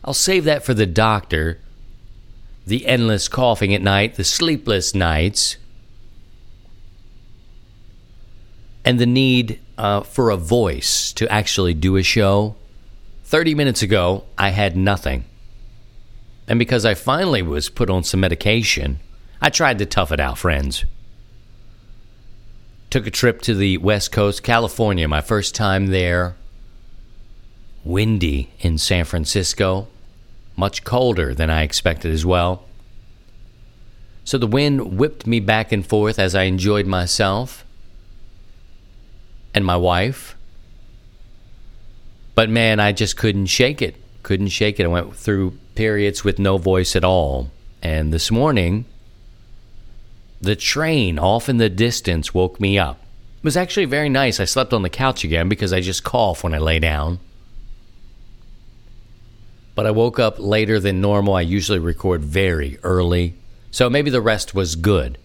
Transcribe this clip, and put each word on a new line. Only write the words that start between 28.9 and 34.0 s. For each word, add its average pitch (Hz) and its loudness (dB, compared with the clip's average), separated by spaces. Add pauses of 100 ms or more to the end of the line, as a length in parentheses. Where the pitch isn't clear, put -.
Francisco. 95 -2 (680)
Much - -4
colder 104 2
than 80 0
I 80 2
expected 80 -2
as 78 0
well. 90 2 (1600)